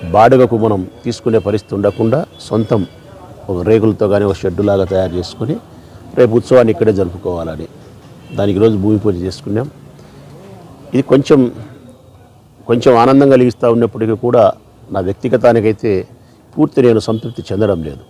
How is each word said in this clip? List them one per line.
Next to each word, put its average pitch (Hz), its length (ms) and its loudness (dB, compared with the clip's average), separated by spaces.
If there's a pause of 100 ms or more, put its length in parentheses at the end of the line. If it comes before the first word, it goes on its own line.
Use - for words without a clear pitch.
(140)
బాడుగకు 117 420 4 (100)
మనం 101 160 0 (220)
తీసుకునే 113 440 -2
పరిస్థితి 104 300 -6
ఉండకుండా 113 420 -2 (280)
సొంతం 110 340 -2 (680)
ఒక 92 80 -4 (100)
రేకులతో 110 440 2
కానీ 101 180 0
ఒక 95 120 -2
షెడ్డులాగా 98 500 -2
తయారు 92 260 -2
చేసుకొని 110 380 -8 (640)
రేపు 113 220 2
ఉత్సవాన్ని 120 340 4
ఇక్కడే 107 260 0
జరుపుకోవాలని 85 680 -8 (720)
దానికి 101 220 -2
ఈరోజు 110 240 2
భూమి 107 200 0
పూజ 101 120 -2 (100)
చేసుకున్నాం. 104 420 -8 (1300)
ఇది 123 180 0
కొంచెం, 139 280 4 (1300)
కొంచెం 120 220 2 (100)
ఆనందం 135 320 4
కలిగిస్తూ 123 420 2
ఉన్నప్పటికీ 110 400 -2 (100)
కూడా 120 180 4 (500)
నా 98 140 -4
వ్యక్తిగతానికైతే 113 840 0 (600)
పూర్తి 151 340 -2
నేను 110 200 4
సంతృప్తి 113 420 -8
చెందడం 98 380 -2
లేదు. 69 220 -16